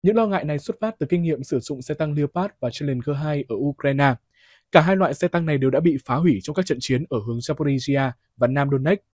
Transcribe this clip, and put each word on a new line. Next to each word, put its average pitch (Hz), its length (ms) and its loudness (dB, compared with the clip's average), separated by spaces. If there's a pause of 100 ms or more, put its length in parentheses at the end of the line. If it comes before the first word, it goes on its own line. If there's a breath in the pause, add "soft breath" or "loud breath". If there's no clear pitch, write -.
Những 208 120 4
lo 226 120 4
ngại 190 160 -2
này 151 160 -4
xuất - 200 -8
phát 220 200 -4
từ 151 100 -2
kinh 175 140 0
nghiệm 151 200 -2
sử 131 160 -2
dụng 131 220 -8
xe 151 120 -8
tăng 151 200 -4
Leopard 147 460 -2
và 123 100 -4
Challenger 139 460 -4
hai 147 340 -4
ở 113 60 -4
Ukraine. 139 600 0 (560 soft breath)
Cả 165 100 8
hai 185 140 2
loại 185 180 2
xe 175 140 -2
tăng 170 180 0
này 147 120 2
đều 131 120 2
đã 131 100 0
bị 165 260 2
phá 127 100 -2
hủy 147 280 4
trong 151 100 -8
các 185 120 0
trận 127 160 -2
chiến 131 280 0
ở 123 180 -2
hướng 117 100 -4
Zaporizhia 135 720 0 (260)
và 120 100 4
Nam 139 240 0
Donetsk. 143 320 0 (100)